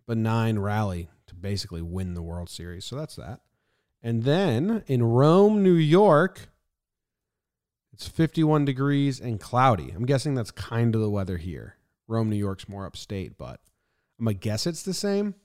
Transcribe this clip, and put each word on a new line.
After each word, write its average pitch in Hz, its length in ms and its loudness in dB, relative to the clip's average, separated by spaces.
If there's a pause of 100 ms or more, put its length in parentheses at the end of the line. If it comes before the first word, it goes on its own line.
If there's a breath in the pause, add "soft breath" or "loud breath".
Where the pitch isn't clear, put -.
benign 113 500 0
rally 98 520 -4 (180)
to - 80 -20
basically 87 480 -8
win 90 320 -6
the 85 80 -8
World 85 260 -10
Series. 85 360 -14
So 123 100 -12
that's 151 220 -12
that. 85 240 -14 (600)
And 117 220 -2
then 170 640 2
in 123 160 2
Rome, 165 580 6
New 185 120 6
York, 165 760 4 (1400)
it's - 160 -16
fifty-one 156 560 2
degrees 139 560 0
and 117 220 -6
cloudy. 120 500 2
I'm 110 140 -6
guessing 139 300 0
that's 117 160 -4
kind 117 440 0
of 110 60 0
the 107 80 0
weather 95 280 -4
here. 78 380 -12 (320)
Rome, 113 220 -2
New 104 80 -2
York's 101 320 -6
more 98 160 -10
upstate, - 520 -12
but - 220 -14 (580)
I'm 113 80 -4
gonna 104 100 0
guess 107 300 -4
it's 170 180 -6
the 190 100 -6
same. 202 520 -2